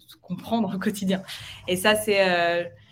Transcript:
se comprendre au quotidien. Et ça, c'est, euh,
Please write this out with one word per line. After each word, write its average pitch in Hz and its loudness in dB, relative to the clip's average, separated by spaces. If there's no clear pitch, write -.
se - -20
comprendre 214 -4
au 190 -4
quotidien. 190 -2
Et 180 0
ça, 214 4
c'est, 202 2
euh, 170 2